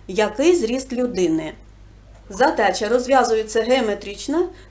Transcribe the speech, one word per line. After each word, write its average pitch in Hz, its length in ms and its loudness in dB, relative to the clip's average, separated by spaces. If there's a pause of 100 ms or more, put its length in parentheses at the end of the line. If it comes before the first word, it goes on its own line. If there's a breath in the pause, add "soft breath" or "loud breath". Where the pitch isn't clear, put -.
Який 214 480 2
зріст 247 360 -2
людини? 185 600 -2 (800)
Задача 208 560 0
розв'язується 226 720 2
геометрично, 240 840 -2 (240 loud breath)